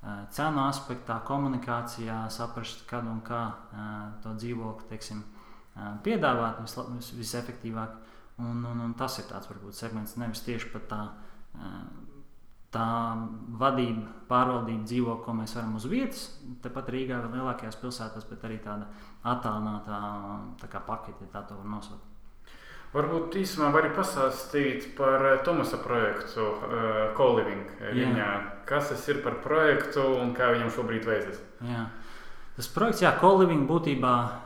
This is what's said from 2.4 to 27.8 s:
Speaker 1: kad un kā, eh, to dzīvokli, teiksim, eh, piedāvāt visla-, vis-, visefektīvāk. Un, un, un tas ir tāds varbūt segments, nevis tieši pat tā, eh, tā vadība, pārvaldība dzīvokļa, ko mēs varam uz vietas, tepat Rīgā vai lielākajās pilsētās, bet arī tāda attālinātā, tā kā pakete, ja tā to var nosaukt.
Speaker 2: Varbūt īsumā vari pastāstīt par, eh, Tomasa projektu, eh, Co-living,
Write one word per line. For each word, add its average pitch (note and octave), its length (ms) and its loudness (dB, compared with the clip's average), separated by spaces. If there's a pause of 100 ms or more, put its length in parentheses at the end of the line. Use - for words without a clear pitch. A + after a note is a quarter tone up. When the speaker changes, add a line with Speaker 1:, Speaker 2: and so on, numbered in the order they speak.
Speaker 1:
kad A#2 200 -4
un A2+ 140 -4
kā, A#2 320 -4 (180)
eh, G#2+ 400 -8 (100)
to A2 140 -6
dzīvokli, A2+ 540 -6
teiksim, - 340 -10 (540)
eh, - 20 -14 (240)
piedāvāt B2+ 560 2
visla-, A#2+ 320 -8
vis-, A#2+ 240 -10
visefektīvāk. A#2 840 -6 (360)
Un, A#2+ 280 -2
un, A#2+ 160 -4
un A#2 180 -2
tas C3 220 -2
ir - 80 -12
tāds G2+ 180 -10
varbūt G2+ 300 -14
segments, A2 420 -6
nevis A#2 240 -4
tieši A#2+ 300 -4
pat - 180 -8
tā, G#2+ 120 -4 (520)
eh, F#2 200 -8 (1000)
tā A2+ 120 2 (720)
vadība, A#2+ 480 2 (180)
pārvaldība A#2+ 640 4
dzīvokļa, A#2 340 0
ko A#2 140 -4
mēs A2 180 -4
varam A2 240 -2
uz G#2+ 80 -6
vietas, B3 380 0 (380)
tepat B2 280 -6
Rīgā B2+ 320 -2
vai A#2+ 140 -4
lielākajās A#2+ 420 -4
pilsētās, A2+ 480 -8
bet - 160 -12
arī A2 220 -6
tāda G#2 240 -6 (340)
attālinātā, G#2+ 800 -2 (580)
tā - 80 -12
kā - 160 -8
pakete, - 400 -8
ja F#2 140 -16
tā G2+ 100 -8
to G#2 140 -12
var G2+ 160 -8
nosaukt. - 340 -12 (800)
Speaker 2:
Varbūt E3 480 0
īsumā D3+ 320 2
vari D#3 240 6
pastāstīt C#3 1040 2
par, C3+ 320 6
eh, C3 120 8
Tomasa D#3 360 2
projektu, A2+ 640 0 (160)
eh, A2 560 2
Co-living, G2+ 640 6